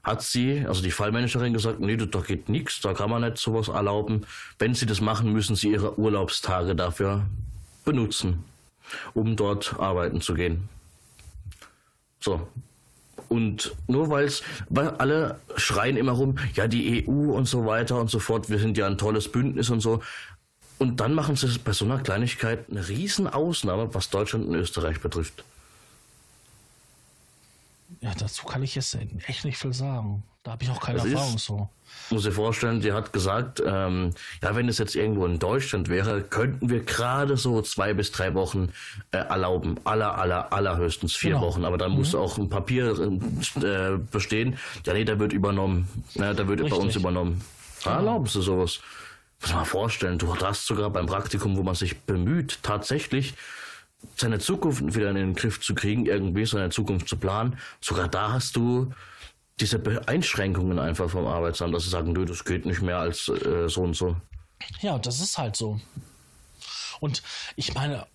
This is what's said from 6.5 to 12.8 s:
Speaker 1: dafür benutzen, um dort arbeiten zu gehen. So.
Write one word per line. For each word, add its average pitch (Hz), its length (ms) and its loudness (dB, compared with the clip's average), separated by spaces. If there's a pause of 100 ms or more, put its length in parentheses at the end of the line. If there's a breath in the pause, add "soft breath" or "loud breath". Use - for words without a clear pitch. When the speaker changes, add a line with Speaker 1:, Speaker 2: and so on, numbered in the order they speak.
Speaker 1:
dafür 98 520 0 (580)
benutzen, 104 580 2 (720 loud breath)
um 110 220 2
dort 104 420 0
arbeiten 90 420 0
zu 90 140 -2
gehen. 87 340 0 (1500 loud breath)
So. 85 300 -2 (800)